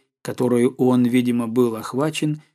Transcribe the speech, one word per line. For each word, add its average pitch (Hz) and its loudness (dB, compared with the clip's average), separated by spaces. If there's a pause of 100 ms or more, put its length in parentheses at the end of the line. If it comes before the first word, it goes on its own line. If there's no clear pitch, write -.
(220)
которой 123 0
он, 127 2
видимо, 120 0
был 117 0
охвачен, 151 -4 (140)